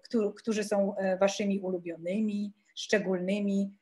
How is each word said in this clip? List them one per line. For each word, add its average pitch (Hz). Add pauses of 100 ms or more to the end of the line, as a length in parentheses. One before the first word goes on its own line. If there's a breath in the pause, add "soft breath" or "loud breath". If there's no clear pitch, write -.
któ-, 208
którzy 214
są, 202
e, 190
waszymi 196
ulubionymi, 185 (220)
szczególnymi? 196